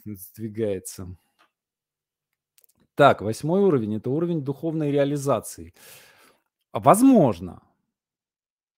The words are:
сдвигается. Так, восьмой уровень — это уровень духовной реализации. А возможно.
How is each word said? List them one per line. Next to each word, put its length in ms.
сдвигается. 1120
Так, 260
восьмой 400
уровень — 360
это 120
уровень 340
духовной 480
реализации. 840
А 80
возможно. 840